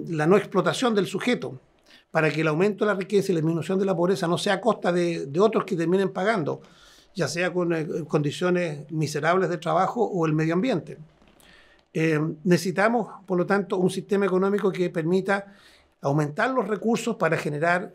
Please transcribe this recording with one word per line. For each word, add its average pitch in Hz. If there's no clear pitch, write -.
la 151
no 185
explotación 190
del 202
sujeto, 175
para 156
que 156
el 156
aumento 196
de 208
la 190
riqueza 196
y -
la 165
disminución 165
de 185
la 190
pobreza 175
no 170
sea 196
a 190
costa 196
de, 170
de 143
otros 214
que -
terminen 180
pagando, 185
ya 160
sea 175
con, 175
eh, 160
condiciones 160
miserables 156
de 175
trabajo 185
o 196
el 156
medio 160
ambiente. 190
Eh, 160
necesitamos, 175
por 185
lo 175
tanto, 196
un 180
sistema 196
económico 196
que 175
permita 190
aumentar 151
los 247
recursos 220
para 160
generar 165